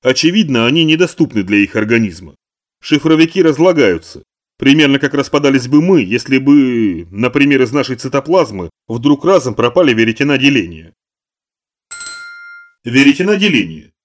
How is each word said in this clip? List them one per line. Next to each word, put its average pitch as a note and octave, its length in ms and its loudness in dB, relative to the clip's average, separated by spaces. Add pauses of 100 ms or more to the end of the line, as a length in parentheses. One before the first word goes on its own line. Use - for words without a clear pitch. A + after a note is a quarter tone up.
«Очевидно, C#3 640 0
они D#3+ 180 0
недоступны D#3 580 0
для G2+ 160 0
их G2+ 180 0
организма. G#2+ 580 -2 (480)
Шифровики D#3+ 600 2
разлагаются, D3 800 0 (360)
примерно C#3 400 2
как C#3 160 -4
распадались C#3 540 0
бы D3 120 4
мы, E3+ 220 2
если A#2 340 -2
бы, B2 760 0
например, B2+ 520 0
из A#2 100 -2
нашей C3 240 -4
цитоплазмы C3+ 720 -4 (180)
вдруг C3+ 380 -2
разом D#3 300 2
пропали A#2+ 400 2
веретена A2+ 420 0
деления». E2+ 560 -2 (1900)
Веретена C#3+ 520 2
деления. A2+ 580 -4 (100)